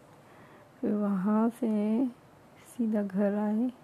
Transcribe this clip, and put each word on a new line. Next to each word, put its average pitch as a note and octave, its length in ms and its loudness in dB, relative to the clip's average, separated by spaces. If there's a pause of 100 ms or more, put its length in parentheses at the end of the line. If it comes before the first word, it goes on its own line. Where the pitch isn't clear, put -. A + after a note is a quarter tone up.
(800)
फिर A3 100 -2
वहाँ G#3 580 2
से A3 560 0 (720)
सीधा A3 260 0
घर G3+ 320 0
आए G#3+ 360 0 (120)